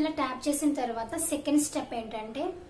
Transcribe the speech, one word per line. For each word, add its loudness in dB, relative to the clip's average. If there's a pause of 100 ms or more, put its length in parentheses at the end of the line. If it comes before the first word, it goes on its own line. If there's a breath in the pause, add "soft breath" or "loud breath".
ఇలా 2
ట్యాప్ 0
చేసిన 4 (120)
తర్వాత -2 (180)
సెకండ్ 4
స్టెప్ -4
ఏంటంటే -6 (280)